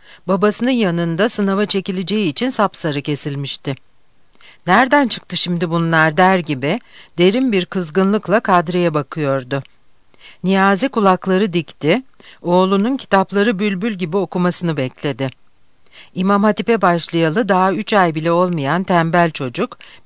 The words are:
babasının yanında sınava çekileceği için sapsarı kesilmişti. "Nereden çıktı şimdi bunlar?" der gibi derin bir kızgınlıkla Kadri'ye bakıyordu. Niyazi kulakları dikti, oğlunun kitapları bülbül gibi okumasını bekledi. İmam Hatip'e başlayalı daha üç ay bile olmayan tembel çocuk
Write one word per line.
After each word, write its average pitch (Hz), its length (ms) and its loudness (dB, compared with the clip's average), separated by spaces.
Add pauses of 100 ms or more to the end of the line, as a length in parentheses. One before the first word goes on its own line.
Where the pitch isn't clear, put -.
(280)
babasının 208 420 0
yanında 175 580 0
sınava 202 380 -2
çekileceği 190 600 -2
için 233 200 -4
sapsarı 170 540 -4
kesilmişti. 143 720 -6 (920)
"Nereden 254 420 4
çıktı - 280 -8
şimdi 175 340 -2
bunlar?" 165 460 2
der 185 220 4
gibi 151 400 -2 (400)
derin 220 340 2
bir 180 140 0
kızgınlıkla 190 720 0
Kadri'ye 175 540 0
bakıyordu. 139 680 -4 (840)
Niyazi 196 440 2
kulakları 190 640 2
dikti, 170 500 -2 (400)
oğlunun 196 540 2
kitapları 202 640 0
bülbül 208 340 -4
gibi 180 240 -6
okumasını 175 600 -2
bekledi. 131 540 -4 (840)
İmam 196 300 2
Hatip'e 214 380 0
başlayalı 170 640 0
daha 190 240 2
üç 202 200 -4
ay 180 220 4
bile 160 180 -2
olmayan 175 520 0
tembel 170 460 2
çocuk 147 480 -6 (280)